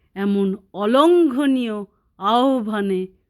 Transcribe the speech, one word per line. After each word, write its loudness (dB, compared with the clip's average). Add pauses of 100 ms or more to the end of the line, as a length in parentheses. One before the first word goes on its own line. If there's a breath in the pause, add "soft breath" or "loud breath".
(140)
এমন -2 (180)
অলঙ্ঘনীয় 2 (320)
আহ্বানে -2 (220)